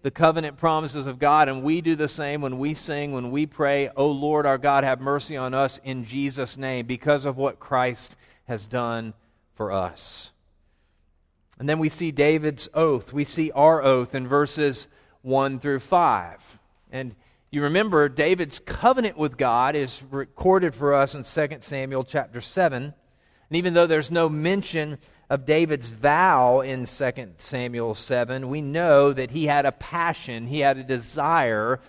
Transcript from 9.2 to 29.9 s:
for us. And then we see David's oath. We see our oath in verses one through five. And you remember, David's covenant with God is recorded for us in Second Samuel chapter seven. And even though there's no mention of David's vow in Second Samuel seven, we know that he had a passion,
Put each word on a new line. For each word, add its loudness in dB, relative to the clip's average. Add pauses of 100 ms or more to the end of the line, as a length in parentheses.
for -6
us. -6 (1300)
And -6
then 0
we 2
see -4
David's 2
oath. 0
We -2
see -4
our 6
oath 2
in -6
verses 0 (360)
one 0
through -2
five. 2 (520)
And -10 (340)
you -2
remember, 2
David's 0
covenant 0
with -4
God 2
is -6
recorded 0
for 2
us 2
in -10
Second -4
Samuel -6
chapter -6
seven. -2 (560)
And -2
even 0
though 6
there's 0
no 2
mention -2 (340)
of -2
David's 2
vow 4
in -4
Second -6
Samuel -6
seven, -4
we -4
know 4
that -6
he -2
had 2
a 0
passion, -6